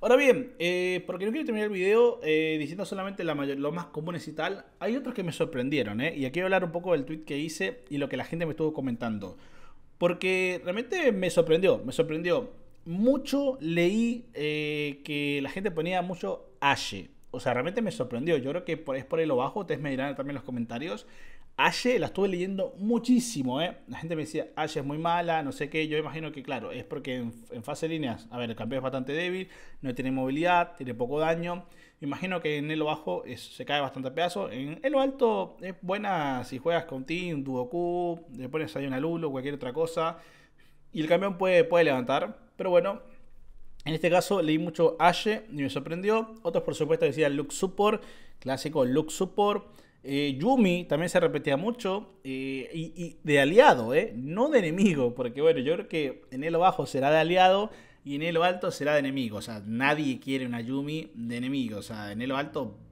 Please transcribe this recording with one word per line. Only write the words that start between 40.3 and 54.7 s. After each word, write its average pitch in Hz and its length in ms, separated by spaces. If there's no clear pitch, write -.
Y 160 100
el 156 60
campeón 180 320
puede, 180 240
puede 170 220
levantar, 139 720
pero 185 140
bueno. 175 320
En 156 80
este 160 160
caso 202 320
leí 156 160
mucho 165 400
Ashe 208 540
y 147 100
me 135 80
sorprendió. 185 720
Otros, 170 220
por 165 100
supuesto, 160 320
decían 143 300
Lux 143 200
Support, 202 460
clásico 135 460
Lux 147 280
Support. 202 520
Eh, 139 340
Yumi 185 460
también 165 240
se 185 100
repetía 147 380
mucho, 208 680
eh, 135 500
y, 165 220
y 170 280
de 147 180
aliado, 147 520
¿eh? 190 220
No 170 340
de 294 100
enemigo, 160 540